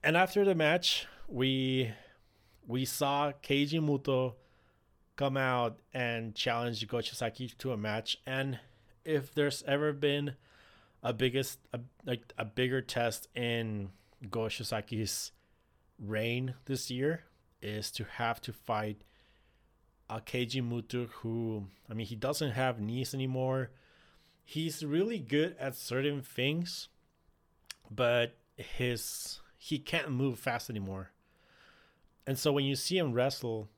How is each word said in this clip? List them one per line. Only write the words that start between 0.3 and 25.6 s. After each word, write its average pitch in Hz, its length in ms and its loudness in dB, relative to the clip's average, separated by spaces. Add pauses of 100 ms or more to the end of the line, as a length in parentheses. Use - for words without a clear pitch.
the 196 100 6
match, 165 520 4 (200)
we, 131 640 2 (760)
we 131 180 0
saw 143 480 2 (100)
Keiji 143 380 2
Muto 135 540 2 (800)
come 135 200 0
out 127 420 2 (140)
and 117 420 -2
challenge 117 540 0
Go 120 80 -2
Shiozaki 117 600 -4
to 131 140 -4
a 117 40 -2
match. 107 480 -2
And 135 340 -2 (460)
if 147 300 0
there's 143 300 2
ever 147 280 2
been 143 420 0 (680)
a 120 100 0
biggest, 127 460 2 (160)
a, 120 60 -4 (260)
like, 123 320 -4
a 110 80 -2
bigger 127 340 2
test 117 540 -2
in 113 560 -2 (400)
Go 113 140 0
Shiosaki's 107 880 -4 (680)
reign 117 560 -2 (100)
this 131 260 -4
year, 139 340 0 (360)
is 104 300 -6
to - 140 -6
have 117 360 -2
to 117 140 -10
fight 107 480 -2 (1040)
a 110 140 -6
Keiji 123 440 -2
Muto 120 440 -4
who, 113 560 -4 (240)
I - 20 -8
mean, 107 140 -4
he 117 100 -8
doesn't 135 360 0
have 127 280 2
knees 117 320 -2
anymore. 131 600 0 (680)
He's 156 400 -4
really 180 360 0
good 147 420 2